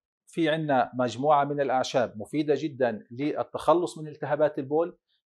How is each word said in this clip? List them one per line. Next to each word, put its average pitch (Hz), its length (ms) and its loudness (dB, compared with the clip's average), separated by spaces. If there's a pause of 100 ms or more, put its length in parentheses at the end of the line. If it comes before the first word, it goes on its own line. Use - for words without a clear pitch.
(280)
في 160 220 0
عنا 147 440 2
مجموعة 127 500 2
من 143 180 -2
الأعشاب 127 560 0
مفيدة 147 400 0
جدًا 123 540 -2
للتخلص 151 880 0
من 156 100 -12
التهابات 147 520 -2
البول. 151 380 -2 (320)